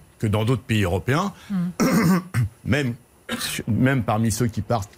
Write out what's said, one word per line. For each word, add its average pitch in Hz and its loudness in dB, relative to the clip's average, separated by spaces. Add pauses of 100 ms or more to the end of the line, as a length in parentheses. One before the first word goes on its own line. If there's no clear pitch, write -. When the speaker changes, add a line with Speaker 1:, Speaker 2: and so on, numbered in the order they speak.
(180)
Speaker 1:
que 113 -2
dans 107 0
d'autres 127 0
pays 107 0
européens, 127 0 (160)
Speaker 2:
Hmm. 180 -2 (160)
Speaker 1:
<clears throat> 175 0
même, 131 0 (720)
même 127 2
parmi 110 0
ceux 117 0
qui 107 -4
partent 113 -2